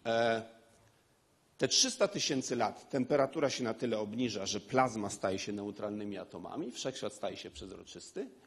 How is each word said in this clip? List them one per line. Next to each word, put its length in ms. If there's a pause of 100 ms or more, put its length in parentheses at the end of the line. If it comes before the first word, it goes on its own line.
e, 480 (1040)
te 100
trzysta 400
tysięcy 480
lat 340
temperatura 600
się 140
na 100
tyle 260
obniża, 460
że 140
plazma 500
staje 300
się 140
neutralnymi 640
atomami, 540
wszechświat 420
staje 240
się 140
przezroczysty 760 (180)